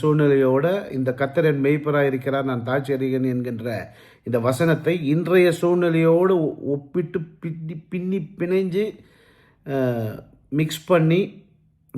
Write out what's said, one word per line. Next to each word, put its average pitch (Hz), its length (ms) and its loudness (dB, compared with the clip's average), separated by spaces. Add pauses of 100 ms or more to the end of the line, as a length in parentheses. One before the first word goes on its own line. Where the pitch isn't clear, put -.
சூழ்நிலையோட 147 920 2
இந்த 127 220 -2
"கர்த்தர் 139 300 0
என் 143 180 2
மேய்ப்பராய் 147 440 2
இருக்கிறார், 135 380 -2
நான் 123 200 -4
தாழ்ச்சி 131 280 -4
அடையேன்" 131 320 -2
என்கின்ற 120 680 -6 (300)
இந்த 117 160 -2
வசனத்தை 131 680 0
இன்றைய 175 460 4
சூழ்நிலையோடு 175 920 4
ஒ-, 147 220 -2
ஒப்பிட்டு 156 560 -4
பின்னி, 160 540 -10
பின்னி 185 440 -6
பிணைஞ்சு, 185 800 -2 (720)
ஆ, 131 240 0 (540)
மிக்ஸ் 156 360 -4
பண்ணி, 175 640 2 (520)